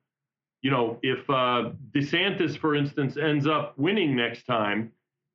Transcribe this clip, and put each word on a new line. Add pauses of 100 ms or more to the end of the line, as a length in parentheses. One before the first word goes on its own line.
(600)
you
know,
if,
uh, (240)
DeSantis,
for
instance,
ends
up
winning
next
time, (440)